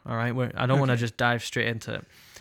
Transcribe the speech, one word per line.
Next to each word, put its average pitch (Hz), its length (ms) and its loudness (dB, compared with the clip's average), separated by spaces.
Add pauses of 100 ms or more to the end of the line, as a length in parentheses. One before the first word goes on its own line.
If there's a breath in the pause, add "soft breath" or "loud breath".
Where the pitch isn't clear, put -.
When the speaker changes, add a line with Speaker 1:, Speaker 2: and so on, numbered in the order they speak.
Speaker 1:
all 117 100 -4
right? 117 180 -2
We're, 123 200 -2
I 123 120 0
don't 135 140 6
wanna 131 140 4
Speaker 2:
Okay. 117 60 0
Speaker 1:
just 117 180 -4
dive 120 260 2
straight 113 240 0
into 113 260 -6
it. 101 100 -8 (360 loud breath)